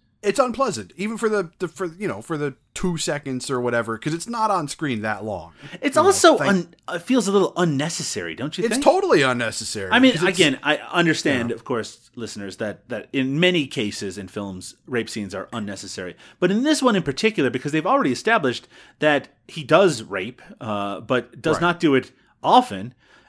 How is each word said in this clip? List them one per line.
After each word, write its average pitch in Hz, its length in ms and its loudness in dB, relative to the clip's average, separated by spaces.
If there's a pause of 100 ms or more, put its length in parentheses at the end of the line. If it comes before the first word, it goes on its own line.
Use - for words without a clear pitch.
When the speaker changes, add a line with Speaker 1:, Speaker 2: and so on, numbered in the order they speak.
(240)
Speaker 1:
It's 202 140 0
unpleasant, 240 600 0
even 214 200 -6
for 220 120 0
the, 202 280 -2
the, 180 100 -6
for, 185 200 -8
you 180 200 -8
know, 107 140 -6
for 160 160 -6
the 147 160 -4 (220)
two 175 200 -2
seconds 143 540 -6
or 131 100 -2
whatever, 117 380 -2
'cause 151 160 -6
it's 170 160 -8
not 220 220 0
on 170 160 -2
screen 131 340 -4
that 104 240 -6
long. 85 280 -8 (280)
Speaker 2:
It's 277 140 0
Speaker 1:
You 302 80 6
know, 381 60 6
Speaker 2:
also 349 280 6
Speaker 1:
thank - 140 0
Speaker 2:
un-, 175 240 0 (200)
it 165 60 -6
feels 247 260 2
a 202 40 0
little 196 260 4
unnecessary, 147 800 -2
don't 127 200 -8
you 180 80 -4
Speaker 1:
It's 220 120 0
Speaker 2:
think? 185 80 0
Speaker 1:
totally 339 400 6
unnecessary 113 680 -2
Speaker 2:
I 226 60 6
mean, 254 140 8
Speaker 1:
because 175 180 2
it's 175 80 0
Speaker 2:
again, 151 240 4
I 147 160 0
understand, 151 720 0
Speaker 1:
Yeah. 120 60 -4
Speaker 2:
of - 100 -12
course, - 500 -6
listeners, 101 420 -10
that, 104 320 -8
that 107 220 -10
in 135 280 -2
many 180 260 2
cases 104 540 -6
in 95 80 -10
films, 95 480 -10 (100)
rape 117 240 -4
scenes 101 240 -8
are 95 200 -10
unnecessary. 98 640 -10 (240)
But 180 120 2
in 214 100 0
this 285 220 2
one 240 120 4
in 185 60 2
particular, 151 480 0
because 131 220 -4
they've 156 160 -2
already 240 240 2
established 147 560 0 (320)
that 147 300 2 (180)
he - 160 -14
does 151 400 4
rape, 95 400 -8 (180)
uh, 101 380 -4
but 123 420 -4
does 156 140 2
Speaker 1:
Right. 160 80 -2
Speaker 2:
not 170 160 0
do 147 160 4
it 127 160 0 (320)
often. 127 500 4 (340)